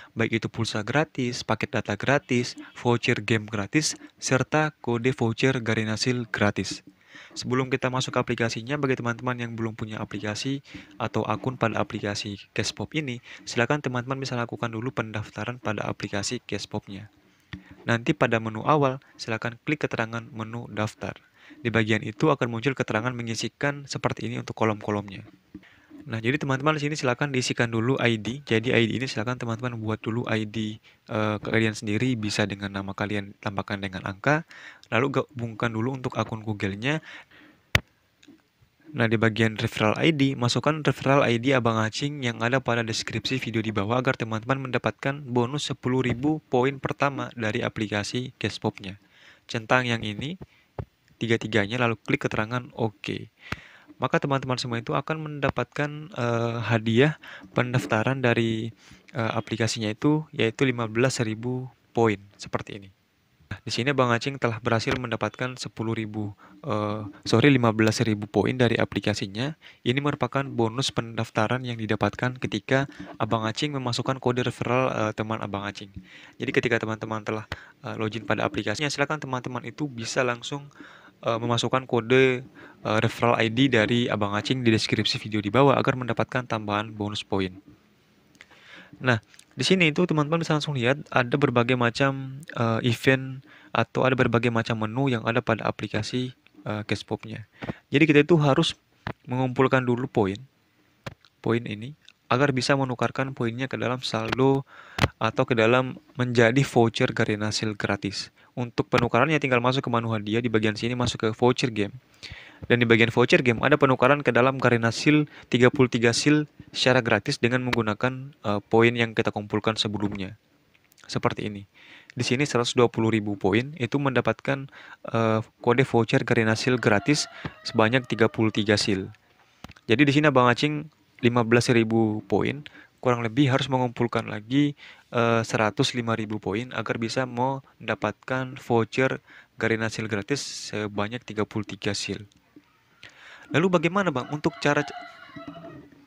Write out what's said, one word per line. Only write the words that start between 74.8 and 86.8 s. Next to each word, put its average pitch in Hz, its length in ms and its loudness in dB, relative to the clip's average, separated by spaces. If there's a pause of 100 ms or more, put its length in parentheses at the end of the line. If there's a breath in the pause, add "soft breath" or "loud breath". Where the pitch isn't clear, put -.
eh, 110 240 -2
teman 110 240 -4
Abang 101 320 -6
Acing. 98 240 -14 (400 loud breath)
Jadi 120 160 -6
ketika 120 320 2
teman-teman 110 400 -6
telah, 107 240 -6 (400 loud breath)
eh, 110 80 -8
login 110 320 -6
pada 110 160 0
aplikasinya, 113 480 -2
silakan 147 320 -2
teman-teman 127 400 -8
itu 123 240 -6
bisa 127 400 -2
langsung, 123 400 -6 (580 loud breath)
eh, 117 140 0
memasukkan 120 500 0
kode, 127 540 4 (420 loud breath)
eh, 107 160 2
referral 117 400 2
I 113 80 2
D 127 240 2
dari 117 400 4
Abang 104 240 0
Acing 127 240 -2
di 120 80 2
deskripsi 110 480 2
video 107 240 -6
di 101 80 -4
bawah 131 300 6
agar 127 180 2
mendapatkan 123 480 -4
tambahan 107 480 -4